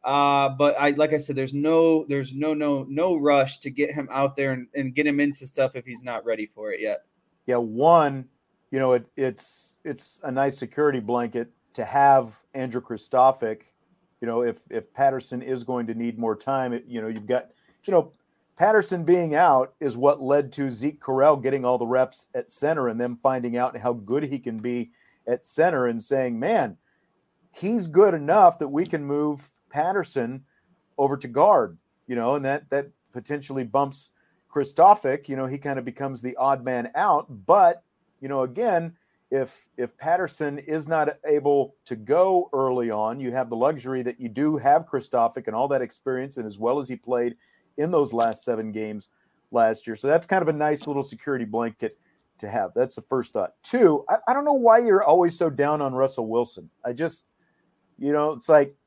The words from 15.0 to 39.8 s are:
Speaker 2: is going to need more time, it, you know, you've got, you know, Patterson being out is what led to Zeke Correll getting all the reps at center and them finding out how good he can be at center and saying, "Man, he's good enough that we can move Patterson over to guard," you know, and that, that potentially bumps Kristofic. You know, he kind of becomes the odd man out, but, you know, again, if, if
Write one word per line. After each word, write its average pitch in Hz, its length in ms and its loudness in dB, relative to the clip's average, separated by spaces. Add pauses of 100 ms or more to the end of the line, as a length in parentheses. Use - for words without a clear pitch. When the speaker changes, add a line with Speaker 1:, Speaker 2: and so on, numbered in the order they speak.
Speaker 2:
is 127 220 -6
going 120 240 -4
to 113 80 -6
need 117 240 -6
more 113 160 -2
time, 131 380 -4
it, 113 160 -8
you 120 120 -10
know, 110 60 -8
you've 110 200 -10
got, 123 240 -2 (340)
you 196 80 -2
know, 165 200 2 (440)
Patterson 190 480 2
being 170 300 4
out 139 460 4
is 127 160 -2
what 139 240 4
led 139 320 0
to 139 180 -4
Zeke 131 300 -6
Correll 135 420 2
getting 131 220 -2
all 123 140 0
the 117 80 -2
reps 127 480 -2
at 123 160 -8
center 143 380 -2
and 113 120 -4
them 123 160 -4
finding 123 400 -2
out 123 200 -2
how 120 180 -4
good 120 300 -4
he 135 140 -8
can 113 200 -8
be 120 320 -6 (360)
at 123 200 -4
center 156 400 0
and 117 160 -4
saying, 127 360 -2
"Man, 143 380 -2 (760)
he's 202 340 -4
good 180 280 6
enough 175 440 6
that 143 100 -4
we 151 180 -2
can 151 180 -6
move 147 440 -4 (220)
Patterson 143 720 -4 (540)
over 139 180 2
to 131 120 -12
guard," 127 500 4 (280)
you 123 80 -6
know, 120 200 0
and 143 100 -2
that, 143 260 -2
that 143 180 -2 (240)
potentially 135 520 -8
bumps 139 460 -2 (420)
Kristofic. 151 760 4
You 135 80 -6
know, 131 100 -4
he 139 120 -8
kind 139 200 -6
of 123 60 -8
becomes 127 360 -8
the 123 160 -8
odd 131 260 0
man 123 320 -4
out, 165 320 2 (200)
but, 170 360 6 (380)
you 135 80 -10
know, 139 140 0
again, 170 520 -2 (360)
if, 135 360 -4 (120)
if 120 180 -8